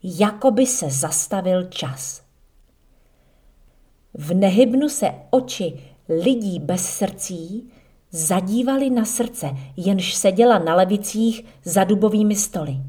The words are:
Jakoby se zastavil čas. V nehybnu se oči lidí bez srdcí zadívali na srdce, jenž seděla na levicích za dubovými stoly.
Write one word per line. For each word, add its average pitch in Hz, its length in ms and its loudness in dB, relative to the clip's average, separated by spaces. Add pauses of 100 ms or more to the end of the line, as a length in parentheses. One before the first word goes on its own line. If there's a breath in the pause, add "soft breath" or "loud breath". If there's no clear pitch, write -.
Jakoby 208 600 2
se 165 240 -4
zastavil 180 720 -2
čas. - 580 -10 (1900)
V 151 200 -6
nehybnu 226 560 4
se - 220 -2 (180)
oči - 500 -2 (300 loud breath)
lidí 190 500 0
bez 175 260 -4
srdcí 185 840 -8 (400 soft breath)
zadívali 214 760 0
na 233 160 2
srdce, 226 440 -4 (280 loud breath)
jenž 185 360 0
seděla 208 460 4
na 165 160 2
levicích 208 680 2 (180 loud breath)
za 185 200 2
dubovými 208 520 2
stoly. 147 420 -4 (100)